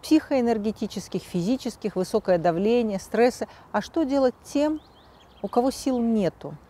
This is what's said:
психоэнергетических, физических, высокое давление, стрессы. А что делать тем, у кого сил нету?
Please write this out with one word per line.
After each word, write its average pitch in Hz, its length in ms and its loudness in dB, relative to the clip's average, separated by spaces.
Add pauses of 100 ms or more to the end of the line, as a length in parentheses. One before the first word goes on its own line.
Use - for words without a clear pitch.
психоэнергетических, 226 1200 0
физических, 208 760 -4
высокое 185 420 2
давление, 196 600 2
стрессы. 233 480 0 (240)
А 202 120 -2
что - 220 -2
делать 262 300 2 (100)
тем, 302 360 -2 (640)
у 196 60 -6
кого 247 220 2
сил 254 280 -2
нету? 208 560 0 (160)